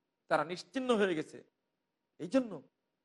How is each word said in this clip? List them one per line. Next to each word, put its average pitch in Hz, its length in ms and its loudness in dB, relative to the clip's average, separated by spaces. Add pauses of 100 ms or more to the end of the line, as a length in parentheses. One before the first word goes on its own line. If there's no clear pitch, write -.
(280)
তারা 151 160 2
নিশ্চিহ্ন 233 540 -2
হয়ে 190 180 2
গেছে। 143 280 -8 (760)
এই 165 80 -8
জন্য 214 340 0 (440)